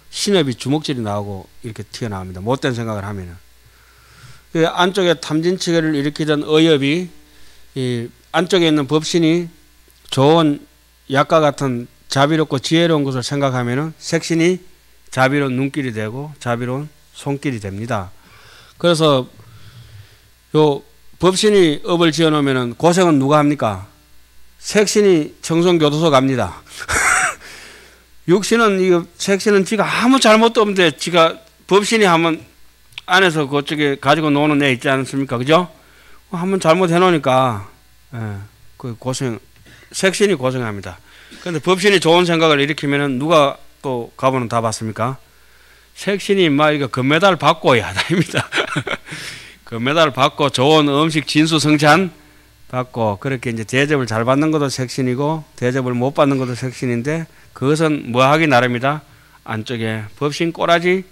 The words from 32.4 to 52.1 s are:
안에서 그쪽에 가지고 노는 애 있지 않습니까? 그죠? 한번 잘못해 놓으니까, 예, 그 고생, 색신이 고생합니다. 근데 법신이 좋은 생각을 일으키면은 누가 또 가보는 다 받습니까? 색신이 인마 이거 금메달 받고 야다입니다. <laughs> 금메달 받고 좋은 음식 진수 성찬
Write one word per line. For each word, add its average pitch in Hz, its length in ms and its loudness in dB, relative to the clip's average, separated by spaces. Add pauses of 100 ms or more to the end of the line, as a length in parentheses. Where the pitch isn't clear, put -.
안에서 170 420 2
그쪽에 143 500 -2
가지고 151 340 2
노는 143 320 2
애 139 80 2
있지 123 180 -2
않습니까? 135 480 -2
그죠? 160 320 2 (600)
한번 185 280 -2
잘못해 170 380 2
놓으니까, 131 720 0 (460)
예, 117 40 -10 (580)
그 120 200 -12
고생, 123 420 -6 (520)
색신이 190 440 0
고생합니다. 113 600 -4 (460)
근데 170 160 -6
법신이 185 400 2
좋은 170 260 4
생각을 160 340 2
일으키면은 143 600 -2
누가 147 380 2 (240)
또 123 360 -6
가보는 131 320 0
다 117 120 -2
받습니까? 113 560 -4 (760)
색신이 196 520 -2
인마 151 260 2
이거 139 160 -2
금메달 156 480 2
받고 147 420 2
야다입니다. 127 720 -4 (560)
<laughs> - 600 -18
금메달 139 460 0
받고 139 380 0
좋은 147 400 4
음식 151 380 0
진수 156 320 2
성찬 151 520 4 (580)